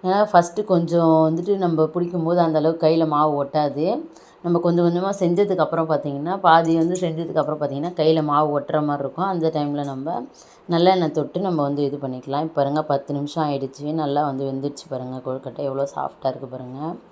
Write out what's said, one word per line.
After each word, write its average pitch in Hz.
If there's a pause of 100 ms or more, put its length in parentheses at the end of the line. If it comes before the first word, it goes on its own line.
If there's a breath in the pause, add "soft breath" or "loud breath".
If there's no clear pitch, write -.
ஏன்னா 190 (100)
ஃபஸ்ட்டு 175
கொஞ்சம் 165 (100)
வந்துட்டு 175 (120)
நம்ம 160 (100)
பிடிக்கும்போது 170
அந்தளவுக்கு 160
கையில் 160
மாவு 151 (120)
ஒட்டாது. 147 (600 loud breath)
நம்ம 175
கொஞ்சம் 170
கொஞ்சமாக 180
செஞ்சதுக்கப்புறம் 170
பார்த்திங்கன்னா, 147 (100)
பாதி 165
வந்து 170
செஞ்சதுக்கப்புறம் 156
பார்த்திங்கன்னா 143
கையில் 160
மாவு 147
ஒட்டுற 139 (120)
மாதிரி 143
இருக்கும். 165
அந்த 165
டைமில் 143
நம்ம 139 (600 loud breath)
நல்லெண்ணெய் 175
தொட்டு 156
நம்ம 165
வந்து 143
இது 139
பண்ணிக்கலாம். 135
இப்போ 160
பாருங்க, 143 (100)
பத்து 139
நிமிஷம் 147
ஆயிடுச்சு. 139 (160)
நல்லா 143
வந்து 135
வெந்துடுச்சு 135
பாருங்கள் 127
கொழுக்கட்டை, 131
எவ்வளோ 135
சாஃப்டாக 139
இருக்குது 123
பாருங்கள். 127 (180)